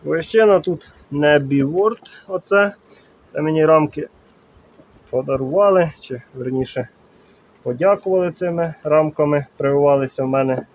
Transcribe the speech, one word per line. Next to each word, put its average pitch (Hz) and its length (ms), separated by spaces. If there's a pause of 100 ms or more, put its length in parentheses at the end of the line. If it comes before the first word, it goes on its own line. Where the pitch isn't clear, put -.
Лощина 185 540
тут - 320 (200)
не 147 280
біворд, 143 720 (160)
оце. 196 460 (580)
Це 147 100
мені 156 240
рамки 156 420 (1000)
подарували, 143 920
чи, 123 220 (120)
верніше, 127 540 (760)
подякували 185 680
цими 170 420 (100)
рамками, 151 640 (120)
прививалися 139 680
в 131 40
мене. 131 480